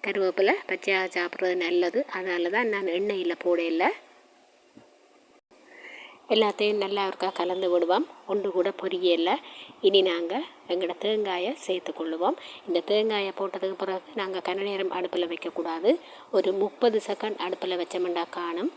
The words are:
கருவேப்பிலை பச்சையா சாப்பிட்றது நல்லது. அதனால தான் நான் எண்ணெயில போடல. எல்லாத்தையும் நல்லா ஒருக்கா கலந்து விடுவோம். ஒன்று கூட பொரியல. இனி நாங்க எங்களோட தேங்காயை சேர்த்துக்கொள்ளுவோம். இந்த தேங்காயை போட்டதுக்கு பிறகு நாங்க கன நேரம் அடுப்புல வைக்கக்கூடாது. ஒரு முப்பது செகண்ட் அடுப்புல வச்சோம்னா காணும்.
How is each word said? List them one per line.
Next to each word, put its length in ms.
கருவேப்பிலை 480
பச்சையா 300
சாப்பிட்றது 480
நல்லது. 380
அதனால 380
தான் 200
நான் 220
எண்ணெயில 360
போடல. 420
எல்லாத்தையும் 500
நல்லா 240
ஒருக்கா 200
கலந்து 340
விடுவோம். 340
ஒன்று 240
கூட 140
பொரியல. 500
இனி 220
நாங்க 240
எங்களோட 320
தேங்காயை 460
சேர்த்துக்கொள்ளுவோம். 720
இந்த 220
தேங்காயை 500
போட்டதுக்கு 420
பிறகு 380
நாங்க 280
கன 200
நேரம் 300
அடுப்புல 340
வைக்கக்கூடாது. 600
ஒரு 140
முப்பது 460
செகண்ட் 380
அடுப்புல 360
வச்சோம்னா 420
காணும். 380